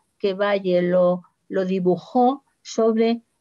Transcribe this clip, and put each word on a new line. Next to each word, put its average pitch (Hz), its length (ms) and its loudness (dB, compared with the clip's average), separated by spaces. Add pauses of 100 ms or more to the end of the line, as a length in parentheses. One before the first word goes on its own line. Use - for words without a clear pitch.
(180)
que 196 140 -2
Valle 196 480 0
lo, 180 420 2 (260)
lo 190 180 -4
dibujó 190 800 0 (180)
sobre, 226 580 0 (200)